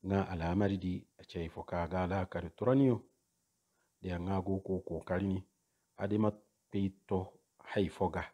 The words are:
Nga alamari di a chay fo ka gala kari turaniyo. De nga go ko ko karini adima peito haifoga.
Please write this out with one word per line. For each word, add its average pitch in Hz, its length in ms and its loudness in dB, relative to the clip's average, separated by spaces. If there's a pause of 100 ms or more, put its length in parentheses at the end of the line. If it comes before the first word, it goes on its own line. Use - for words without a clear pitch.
Nga 98 160 2 (100)
alamari 92 480 0
di 90 160 -2 (240)
a - 60 -20
chay 85 260 -8
fo - 140 -12
ka 87 240 -2
gala 92 380 0
kari 85 240 -6
turaniyo. 127 480 4 (1040)
De 92 80 -6 (100)
nga 95 220 -2
go 95 180 0
ko 95 200 -4
ko 85 200 -6
karini 95 400 0 (600)
adima 104 300 4 (440)
peito 98 460 0 (440)
haifoga. 92 600 0 (100)